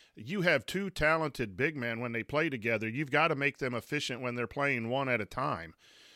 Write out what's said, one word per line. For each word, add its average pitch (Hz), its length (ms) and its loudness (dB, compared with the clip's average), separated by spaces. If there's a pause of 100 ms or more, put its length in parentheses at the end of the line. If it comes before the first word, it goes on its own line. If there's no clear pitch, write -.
(220)
You 170 200 -2
have 165 240 4
two 196 240 -2
talented 151 640 0
big 147 220 0
men 117 240 -2
when 120 100 -4
they 113 120 -2
play 156 260 0
together. 113 400 0
You've 131 220 -2
gotta 156 240 4
make 139 220 0
them 127 160 -2
efficient 127 480 -4
when 123 140 -2
they're 120 120 -2
playing 135 420 0
one 135 180 0
at 120 140 2
a 98 40 -2
time. 98 500 -4 (400)